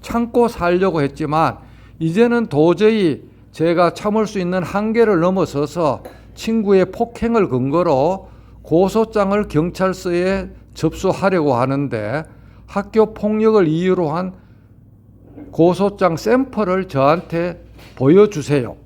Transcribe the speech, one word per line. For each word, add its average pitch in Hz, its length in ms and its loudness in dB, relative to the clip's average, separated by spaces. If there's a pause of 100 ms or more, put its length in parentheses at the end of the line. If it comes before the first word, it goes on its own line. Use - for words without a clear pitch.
참고 233 460 0
살려고 180 540 0
했지만 143 580 -2 (400)
이제는 226 480 0
도저히 175 840 2 (200)
제가 165 420 0
참을 208 320 -2
수 202 140 -6
있는 180 240 -2
한계를 214 560 2
넘어서서 160 840 0 (320)
친구의 196 580 0
폭행을 233 580 -2
근거로 147 800 0 (340)
고소장을 202 840 0
경찰서에 180 1000 -2 (240)
접수하려고 165 800 0
하는데 127 680 -2 (420)
학교 214 480 -2
폭력을 214 540 2
이유로 175 420 0
한 185 240 -6 (1160)
고소장 180 680 0
샘플을 214 680 -2
저한테 170 760 -2 (320)
보여주세요. 143 800 2 (100)